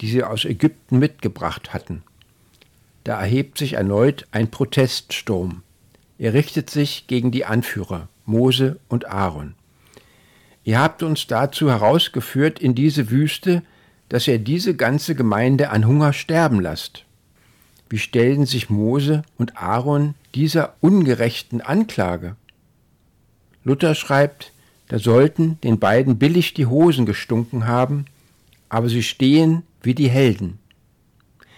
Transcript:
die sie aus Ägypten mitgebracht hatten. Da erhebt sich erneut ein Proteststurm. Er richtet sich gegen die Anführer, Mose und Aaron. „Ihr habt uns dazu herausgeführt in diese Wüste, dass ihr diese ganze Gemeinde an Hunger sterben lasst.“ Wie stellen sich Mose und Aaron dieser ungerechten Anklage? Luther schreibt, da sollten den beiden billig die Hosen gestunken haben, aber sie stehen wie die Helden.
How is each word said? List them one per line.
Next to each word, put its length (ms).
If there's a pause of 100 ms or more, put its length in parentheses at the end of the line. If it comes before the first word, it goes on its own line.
die 80
sie 140
aus 220
Ägypten 540
mitgebracht 760
hatten. 300 (1040)
Da 160
erhebt 380
sich 160
erneut 580
ein 180
Proteststurm. 1120 (560)
Er 160
richtet 360
sich 360
gegen 240
die 140
Anführer, 640 (180)
Mose 520 (100)
und 180
Aaron. 480 (1080)
„Ihr 160
habt 240
uns 240
dazu 440
herausgeführt 880
in 160
diese 360
Wüste, 520 (460)
dass 200
ihr 100
diese 380
ganze 380
Gemeinde 560
an 160
Hunger 260
sterben 480
lasst.“ 440 (840)
Wie 100
stellen 480
sich 240
Mose 520 (140)
und 200
Aaron 580 (200)
dieser 460
ungerechten 800
Anklage? 760 (1300)
Luther 320
schreibt, 580 (360)
da 100
sollten 640
den 160
beiden 400
billig 340
die 140
Hosen 400
gestunken 600
haben, 380 (640)
aber 200
sie 140
stehen 600 (200)
wie 120
die 160
Helden. 480 (1000)